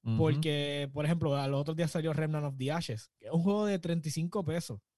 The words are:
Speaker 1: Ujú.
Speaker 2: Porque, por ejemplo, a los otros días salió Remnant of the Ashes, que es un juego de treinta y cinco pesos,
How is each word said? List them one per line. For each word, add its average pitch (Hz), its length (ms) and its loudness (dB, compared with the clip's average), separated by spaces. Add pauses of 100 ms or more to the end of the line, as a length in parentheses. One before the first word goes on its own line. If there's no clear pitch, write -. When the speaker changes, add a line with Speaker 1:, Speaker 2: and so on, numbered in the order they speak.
Speaker 1:
Ujú. 113 140 2
Speaker 2:
Porque, 143 720 2
por 147 120 -2
ejemplo, 156 320 2
a 139 120 0
los 139 120 0
otros 156 160 -2
días 160 140 0
salió 160 220 -2
Remnant 156 340 0
of 139 120 -4
the 131 120 -2
Ashes, 151 480 -6
que - 80 -18
es 123 60 -8
un 170 100 4
juego 208 240 4
de 202 120 2
treinta 165 300 -2
y 143 40 -4
cinco 170 320 -2
pesos, 147 360 -4 (180)